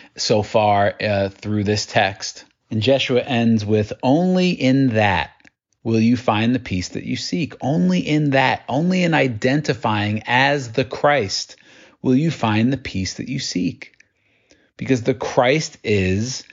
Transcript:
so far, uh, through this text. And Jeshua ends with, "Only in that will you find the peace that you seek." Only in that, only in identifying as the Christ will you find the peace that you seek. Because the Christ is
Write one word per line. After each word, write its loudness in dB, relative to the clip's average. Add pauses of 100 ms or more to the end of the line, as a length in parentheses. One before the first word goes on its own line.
(160)
so 2
far, 2
uh, 0
through -4
this 0
text. -2 (260)
And -2
Jeshua 2
ends 0
with, 0 (100)
"Only 2
in 2
that 0 (520)
will 2
you 4
find 0
the -2
peace -6
that -10
you -6
seek." -6
Only 0
in 0
that, 2
only 0
in 0
identifying 0
as 0
the 0
Christ -2 (460)
will 2
you 0
find 0
the -4
peace -6
that -10
you -6
seek. -6 (840)
Because -2
the 0
Christ 0
is -2 (100)